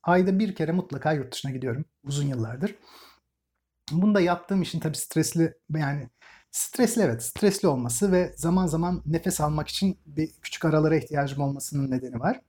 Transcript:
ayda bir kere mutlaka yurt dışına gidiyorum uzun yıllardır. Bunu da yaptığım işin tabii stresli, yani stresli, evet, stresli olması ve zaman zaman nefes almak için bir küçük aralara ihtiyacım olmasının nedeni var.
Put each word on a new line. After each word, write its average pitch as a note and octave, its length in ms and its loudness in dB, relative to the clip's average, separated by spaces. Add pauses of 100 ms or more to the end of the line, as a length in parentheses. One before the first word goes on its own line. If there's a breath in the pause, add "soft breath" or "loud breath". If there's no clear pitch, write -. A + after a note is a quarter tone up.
ayda F#3 360 4
bir G3+ 160 0
kere D#3+ 160 -2
mutlaka D#3 400 -2
yurt C3+ 220 -4
dışına - 180 -6
gidiyorum C3 340 -4 (180)
uzun C#3 240 -4
yıllardır. B2+ 480 -4 (1160 loud breath)
Bunu G3 240 4
da G3 60 6
yaptığım F3 400 0
işin E3 180 -2
tabii D#3 180 -4
stresli, E3 560 0 (220)
yani C#3+ 340 -2 (420 soft breath)
stresli, A#3 500 0
evet, A#2+ 220 2
stresli - 440 2
olması C3 440 2
ve F3+ 260 2
zaman F3+ 300 2
zaman F3 380 0
nefes D#3+ 360 -2
almak D3+ 260 0
için F#3+ 380 -2
bir D3+ 260 -4 (100)
küçük - 240 -8
aralara D#3 300 4
ihtiyacım C#3+ 440 -2
olmasının C#3 520 -2
nedeni B2+ 280 -4
var. G3 300 0